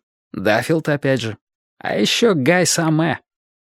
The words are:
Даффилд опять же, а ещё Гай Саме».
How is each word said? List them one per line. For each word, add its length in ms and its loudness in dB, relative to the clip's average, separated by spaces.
Даффилд 560 0
опять 320 -2
же, 160 -6
а 180 -6
ещё 400 2
Гай 280 2
Саме». 540 0